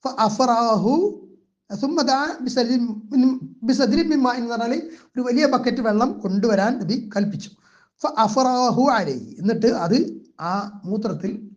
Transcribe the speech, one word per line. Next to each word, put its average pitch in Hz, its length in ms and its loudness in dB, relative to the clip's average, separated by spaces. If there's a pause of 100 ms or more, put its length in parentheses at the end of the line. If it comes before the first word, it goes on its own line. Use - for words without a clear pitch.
ഫഅഫറാഹു, 233 1160 2 (600)
സുമ്മ 302 200 0
ദആ 269 400 0
ബിസജ്ലിൻ 240 600 0 (100)
മിൻ, 262 280 4 (240)
ബിസജ്ലിൻ 269 460 2
മിൻ 302 100 2
മാഇൻ 247 200 0
എന്ന് 233 160 -4
പറഞ്ഞാൽ 233 220 -2 (280)
ഒരു - 160 -6
വലിയ 247 240 2
ബക്കറ്റ് 254 360 0
വെള്ളം 220 380 0
കൊണ്ടുവരാൻ 202 600 0
നബി 208 360 -4
കൽപ്പിച്ചു. 202 340 -4 (540)
ഫഅഫറാഹു 254 880 2
അലൈഹി, 156 480 -2
എന്നിട്ട് 214 260 0
അത് 202 540 0 (220)
ആ 185 440 -6
മൂത്രത്തിൽ 190 720 -6